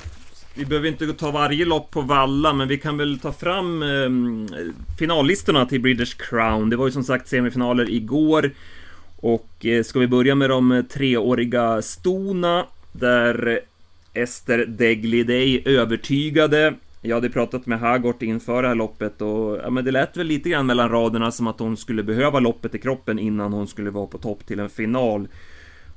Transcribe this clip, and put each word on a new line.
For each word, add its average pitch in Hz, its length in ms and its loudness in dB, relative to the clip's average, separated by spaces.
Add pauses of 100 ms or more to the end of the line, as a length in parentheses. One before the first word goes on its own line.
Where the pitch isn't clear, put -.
(540)
vi 143 100 -8
behöver 147 240 -2
inte 156 240 -4
ta 147 180 -6
varje 147 340 0
lopp 156 260 0
på 156 100 -4
Valla, 139 520 2
men 135 160 0
vi 143 100 0
kan 147 200 -6
väl 143 200 -2
ta 143 140 -6
fram, 175 500 -4
ehm, 127 680 0 (500)
finallistorna 156 680 4
till 131 140 0
British 120 380 0
Crown. 110 520 0
Det 120 60 0
var 131 100 2
ju 127 60 0
som 131 120 -2
sagt 127 240 -2
semifinaler 123 640 2
igår. 143 600 2 (680)
Och, - 500 -2
eh, 117 160 4
ska 131 160 -2
vi 127 100 4
börja 123 260 4
med 139 160 4
de, 127 220 4
eh, 123 120 4
treåriga 120 960 0
stona, 180 840 -2 (260)
där 117 680 2 (540)
Ester 120 520 0
Degliday 117 1000 2
övertygade. 147 1080 2 (300)
Jag 113 120 -2
hade 120 140 0
pratat 123 360 -2
med 117 140 -2
Hagort 120 420 0
inför 117 400 -2
det 127 60 2
här 120 60 2
loppet 107 480 -4
och, 107 360 -2
ja, - 120 -6
men 127 140 -2
det 131 60 -2
lät 135 260 0
väl 170 100 -4
lite 151 220 -2
grann 143 180 0
mellan 120 240 2
raderna 117 400 2
som 117 160 -4
att 110 120 -4
hon 113 180 -4
skulle 110 260 -4
behöva 131 380 0
loppet 117 340 -2
i 110 40 -6
kroppen 127 400 -4
innan 104 340 -2
hon 101 140 -4
skulle 101 240 -8
vara 101 160 -6
på - 120 -12
topp - 280 -8
till 101 140 -6
en 101 80 -4
final. 110 600 0 (680)